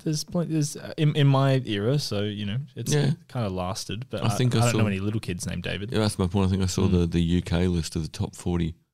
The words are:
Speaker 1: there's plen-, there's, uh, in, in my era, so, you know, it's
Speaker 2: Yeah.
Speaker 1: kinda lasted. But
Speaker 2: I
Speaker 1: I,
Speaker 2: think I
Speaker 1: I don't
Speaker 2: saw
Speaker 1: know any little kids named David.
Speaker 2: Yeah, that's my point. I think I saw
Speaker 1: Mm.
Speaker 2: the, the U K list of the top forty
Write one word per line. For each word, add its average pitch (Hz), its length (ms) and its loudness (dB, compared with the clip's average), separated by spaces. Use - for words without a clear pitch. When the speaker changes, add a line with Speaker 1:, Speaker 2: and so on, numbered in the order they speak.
Speaker 1:
there's 151 200 -2
plen-, 165 280 -4
there's, 151 240 -2
uh, - 220 -14
in, 151 180 4
in 143 100 6
my 135 380 4
era, 113 340 0
so, 104 260 -2
you 104 200 -4
know, 101 140 -4
it's - 160 -4
Speaker 2:
Yeah. 143 200 2
Speaker 1:
kinda 117 200 -4
lasted. 92 600 -6
But - 140 -6
Speaker 2:
I - 20 2
Speaker 1:
I, - 20 2
Speaker 2:
think 120 260 0
I 123 40 4
Speaker 1:
I - 60 4
don't 120 80 4
Speaker 2:
saw 110 80 2
Speaker 1:
know 110 80 4
any 95 120 -2
little 104 200 -2
kids 87 260 -6
named 87 160 -6
David. 90 280 -6
Speaker 2:
Yeah, 107 100 0
that's 107 180 0
my 95 80 2
point. 95 220 2
I - 20 2
think 95 120 2
I 92 40 2
saw 92 200 0
Speaker 1:
Mm. 87 140 4
Speaker 2:
the, 87 60 2
the 85 160 2
U 87 180 4
K 87 260 0
list 87 300 -2
of 82 60 -2
the 76 60 -6
top - 280 -6
forty 87 380 -2